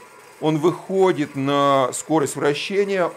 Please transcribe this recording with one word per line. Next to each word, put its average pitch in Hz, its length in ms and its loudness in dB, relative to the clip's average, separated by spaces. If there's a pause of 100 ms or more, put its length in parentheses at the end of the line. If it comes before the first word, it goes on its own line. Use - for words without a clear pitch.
(400)
он 156 160 0
выходит 170 800 0
на 139 560 2
скорость 151 440 -2
вращения 180 800 0